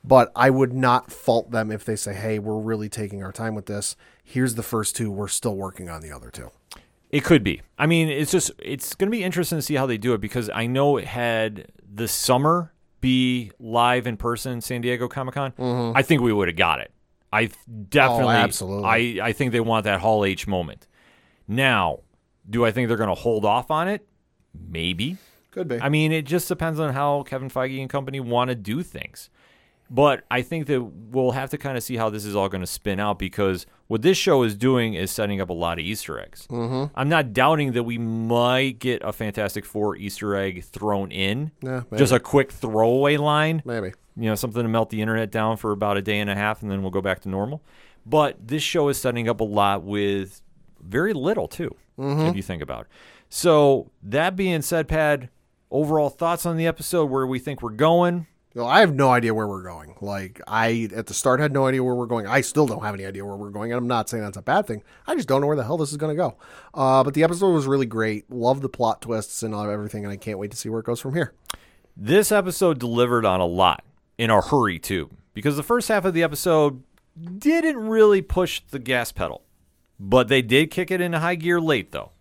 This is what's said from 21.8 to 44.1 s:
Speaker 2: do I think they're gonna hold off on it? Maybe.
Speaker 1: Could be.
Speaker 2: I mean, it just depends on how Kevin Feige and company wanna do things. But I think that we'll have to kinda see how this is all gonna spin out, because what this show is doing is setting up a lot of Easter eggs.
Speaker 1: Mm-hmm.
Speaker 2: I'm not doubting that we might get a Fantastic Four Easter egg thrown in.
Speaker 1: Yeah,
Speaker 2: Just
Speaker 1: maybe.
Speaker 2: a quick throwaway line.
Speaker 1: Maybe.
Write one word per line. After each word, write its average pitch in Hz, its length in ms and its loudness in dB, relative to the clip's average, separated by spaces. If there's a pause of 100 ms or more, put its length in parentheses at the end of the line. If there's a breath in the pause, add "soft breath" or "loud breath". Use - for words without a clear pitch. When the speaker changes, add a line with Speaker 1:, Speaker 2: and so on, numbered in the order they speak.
Speaker 2:
do 117 160 2
I 113 60 4
think 120 160 0
they're 113 100 2
gonna 101 180 0
hold 110 300 0
off 117 260 2
on 160 160 0
it? 202 180 -6 (480)
Maybe. 85 640 -4 (340 soft breath)
Speaker 1:
Could 180 160 -6
be. 120 120 -4
Speaker 2:
I 139 100 0
mean, 156 220 2
it 160 140 -2
just 165 220 -2
depends 165 320 -4
on 147 140 -2
how 143 300 0
Kevin 135 260 -8
Feige 131 300 -4
and 131 100 -8
company 135 300 -6
wanna 123 360 0
do 110 280 -6
things. - 460 -14 (600 soft breath)
But 135 400 4
I 123 120 0
think 151 260 -6
that 131 140 0
we'll 113 500 -2
have 131 200 -4
to 151 60 -6
kinda 131 220 -6
see 123 160 -6
how 113 140 0
this 104 160 -6
is 104 100 -6
all 98 140 2
gonna 92 180 -4
spin 98 320 -4
out, 104 200 -2
because 95 460 -2 (220 soft breath)
what 110 140 -2
this 175 160 4
show 135 260 4
is 107 140 0
doing 117 380 2
is 92 160 -4
setting 101 280 -2
up 90 100 -4
a 90 40 -4
lot 85 260 -2
of 78 60 -6
Easter 82 340 -8
eggs. - 300 -18
Speaker 1:
Mm-hmm. 127 440 -4
Speaker 2:
I'm 139 140 -2
not 151 240 0
doubting 139 400 2
that 120 120 0
we 117 140 -4
might 120 840 0
get 127 220 -2
a - 120 -6
Fantastic 104 500 -6
Four 104 320 -4
Easter 101 400 -4
egg 95 300 -4
thrown 101 460 -4
in. 110 400 -2 (100)
Speaker 1:
Yeah, 131 220 -6 (120)
Speaker 2:
Just 131 160 4
Speaker 1:
maybe. 127 60 4
Speaker 2:
a - 20 2
quick 135 320 0
throwaway 123 640 2
line. 151 480 0
Speaker 1:
Maybe. 113 300 -6 (240)